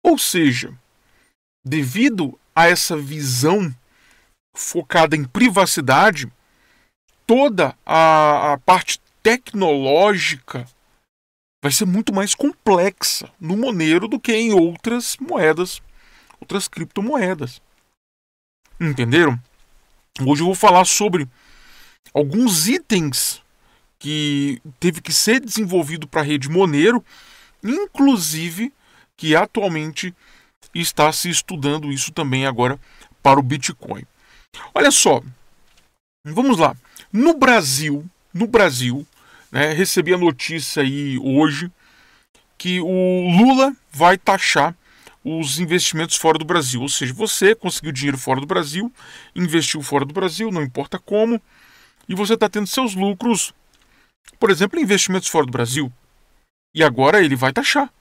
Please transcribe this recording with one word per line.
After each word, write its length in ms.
Ou 140
seja, 580
devido 720
a 120
essa 300
visão 760
focada 640
em 100
privacidade, 1040
toda 520
a, 680
a 40
parte 420
tecnológica 1400
vai 80
ser 140
muito 280
mais 220
complexa 960
no 160
Monero 520
do 100
que 160
em 180
outras 680
moedas, 640
outras 260
criptomoedas. 960
Entenderam? 580
Hoje 220
eu 40
vou 80
falar 300
sobre 440
alguns 540
itens 720
que 640
teve 200
que 120
ser 260
desenvolvido 680
para 140
a 20
rede 240
Monero, 560
inclusive 1080
que 200
atualmente 760
está 380
se 180
estudando 640
isso 180
também 340
agora 360
para 160
o 40
Bitcoin. 600
Olha 160
só, 320
vamos 320
lá. 180
No 260
Brasil, 640
no 140
Brasil, 580
né, 200
recebi 400
a 60
notícia 640
aí 360
hoje 520
que 220
o 500
Lula 420
vai 260
taxar 560
os 360
investimentos 560
fora 220
do 60
Brasil. 380
Ou 60
seja, 260
você 400
conseguiu 380
dinheiro 260
fora 220
do 60
Brasil, 460
investiu 440
fora 240
do 80
Brasil, 380
não 120
importa 360
como, 420
e 80
você 200
tá 120
tendo 180
seus 300
lucros, 580
por 120
exemplo, 280
em 40
investimentos 460
fora 180
do 60
Brasil. 400
E 80
agora 400
ele 140
vai 160
taxar. 480